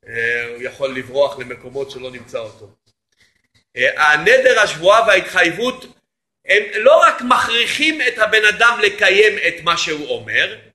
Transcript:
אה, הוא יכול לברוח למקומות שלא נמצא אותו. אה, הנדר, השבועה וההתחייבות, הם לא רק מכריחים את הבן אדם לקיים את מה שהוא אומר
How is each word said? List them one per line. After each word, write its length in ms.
אה, 400
הוא 140
יכול 340
לברוח 440
למקומות 520
שלא 200
נמצא 280
אותו. 300
אה, 380
הנדר, 460
השבועה 480
וההתחייבות, 800
הם 180
לא 260
רק 200
מכריחים 800
את 160
הבן 280
אדם 380
לקיים 500
את 160
מה 140
שהוא 300
אומר 520